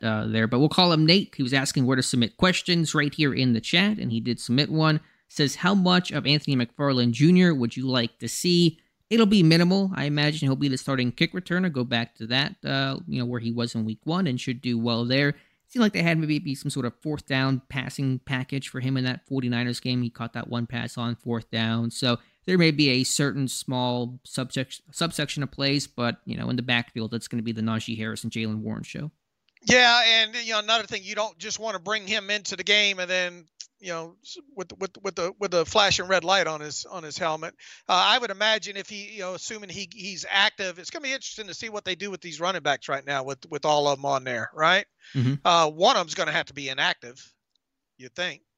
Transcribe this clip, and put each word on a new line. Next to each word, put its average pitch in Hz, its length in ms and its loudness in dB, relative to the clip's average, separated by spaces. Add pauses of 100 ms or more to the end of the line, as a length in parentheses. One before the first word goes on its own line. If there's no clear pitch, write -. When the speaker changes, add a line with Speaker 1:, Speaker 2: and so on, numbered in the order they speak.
Speaker 1:
uh, 110 240 -2
there, 113 180 2
but 123 140 2
we'll 151 80 6
call 175 240 4
him 156 140 4
Nate. 180 320 4
He - 40 -2
was 127 120 -2
asking 139 320 2
where 131 100 4
to 127 80 2
submit 117 320 0
questions 175 580 2
right 147 200 2
here 143 200 2
in 127 200 4
the 110 80 2
chat, 202 360 2
and 123 140 -4
he 113 80 0
did 117 220 -2
submit 135 280 0
one. 156 300 2 (300)
Says, 139 260 -2
"How 185 180 2
much 180 380 4
of 147 160 -2
Anthony 143 300 2
McFarland 123 560 0
Junior 170 420 6
would 120 220 -2
you 131 100 -4
like 123 320 -2
to 117 80 -10
see?" 175 540 2 (280)
It'll 226 160 6
be 202 160 6
minimal. 175 540 6
I 135 80 -4
imagine 147 460 0
he'll 131 80 2
be 143 100 0
the 131 100 0
starting 127 360 -2
kick - 180 0
returner. 180 400 -2
Go 127 140 -2
back 117 300 -2
to 110 120 -12
that, 135 380 -2
uh, 135 320 -2 (100)
you 139 120 -4
know, 123 60 -2
where 120 140 -4
he 117 140 -4
was 117 200 -2
in 113 120 -2
week 110 180 -6
one 175 240 0
and 127 100 -2
should 127 240 -6
do 120 160 -2
well 117 280 0
there. 139 300 2 (340)
Seemed 247 140 2
like 208 100 2
they 170 100 0
had 170 140 2
maybe 151 220 0
be 139 160 -4
some 147 140 -6
sort 135 160 -4
of 117 160 -4
fourth 151 240 -6
down 135 440 0
passing 131 560 -4
package 131 420 -4
for 131 140 -8
him 131 160 0
in 127 80 0
that 127 200 -4
forty-niners 123 540 -2
game. 123 220 -2
He 120 80 -2
caught 117 240 -10
that - 160 -10
one 120 180 -4
pass 117 300 -8
on 117 180 -4
fourth 117 340 -6
down. 113 420 -2
So 120 260 0 (280)
there 185 120 2
may 165 140 6
be 147 180 4
a 127 140 2
certain 139 440 0
small 123 800 -4
subsec-, - 560 -8 (100)
subsection 151 520 -4
of - 80 -6
plays, 139 340 0
but, 120 400 -4
you 120 100 -6
know, 120 140 -4
in 127 60 0
the 123 80 -2
backfield, 120 480 -2
that's 113 160 -8
gonna 117 160 -6
be 117 80 -4
the 110 100 -4
Najee 113 340 -2
Harris 110 280 -6
and 113 100 -6
Jaylen 110 280 -4
Warren 107 220 -6
show. - 280 -10 (580)
Speaker 2:
Yeah, 240 340 6
and, 226 320 4
you 233 180 -6
know, 214 60 0
another 214 260 0
thing, 202 180 -8
you 196 100 -10
don't 208 240 -4
just 196 220 -10
wanna 214 180 -6
bring 196 300 -6
him 202 240 -4
into 202 240 -4
the 180 80 -8
game 202 360 2
and 180 80 -4
then, 175 380 -4 (340)
you 190 100 -14
know, 165 340 -8
s-, - 160 -18 (160)
with, 180 240 -12
with, 185 100 -6 (140)
with 196 100 -6
the, 185 260 -4
with 196 120 -4
the 170 160 2
flashing 190 400 4
red 185 160 2
light 180 240 2
on 156 140 -6
his, 151 240 -10
on 180 180 -12
his 151 120 -12
helmet. 160 380 -4 (340)
Uh, 190 200 4
I 220 100 4
would 233 140 -4
imagine 202 440 -2
if 196 140 -12
he, 208 220 -14
you 220 80 -16
know, 185 160 -8
assuming 208 340 -12
he, 180 240 -12
he's 185 340 -12
active, 196 520 0
it's 175 100 -14
gonna 320 140 -12
be 269 100 -4
interesting 220 320 -10
to 180 80 -14
see 226 160 -10
what 208 160 -10
they 185 80 -4
do 180 160 -8
with 185 120 -10
these 156 180 -14
running 175 240 -2
backs 143 260 -2
right 139 160 -2
now 139 180 -2
with, 135 280 -10
with 147 140 -6
all 147 220 4
of 139 120 2
'em 139 60 -8
on 139 180 0
there, 123 320 -4
right? 175 320 4 (260)
Speaker 1:
Mm-hmm. 131 220 2 (100)
Speaker 2:
Uh, 170 240 6
one 185 260 4
of 196 60 2
'em's 160 140 -6
gonna 160 160 -2
have 156 160 -2
to 139 80 -20
be 139 140 -8
inactive, 135 540 -4 (760)
you 127 100 -18
think. 175 320 -8 (160)